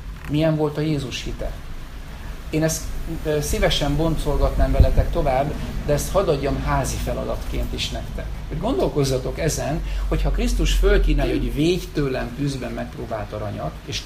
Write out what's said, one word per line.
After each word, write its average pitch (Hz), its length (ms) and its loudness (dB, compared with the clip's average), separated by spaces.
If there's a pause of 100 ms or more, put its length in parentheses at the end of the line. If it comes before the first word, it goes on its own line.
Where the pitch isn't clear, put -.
(300)
Milyen 156 260 4
volt 151 220 0
a 151 40 0
Jézus 139 420 -2
hite? - 280 -6 (1000)
Én 156 140 0
ezt, 160 180 0 (420)
ö, 151 180 0
szívesen 151 540 2
boncolgatnám 143 760 2
veletek 131 400 6
tovább, 147 420 2 (320)
de 147 80 2
ezt 139 180 0
hadd 190 160 2
adjam 135 360 0
házi 139 400 0
feladatként 120 680 -2
is 123 160 -2
nektek. - 360 -6 (220)
Hogy 147 120 -4
gondolkozzatok 151 800 0
ezen, 151 440 0 (240)
hogyha 151 240 2
Krisztus 185 420 2
fölkínálja, 147 640 4
hogy 123 160 -2
védj 170 300 2 (100)
tőlem 127 440 -2
tűzben 131 340 -4
megpróbált 117 600 -6
aranyat, 107 380 -6 (140)
és - 200 -6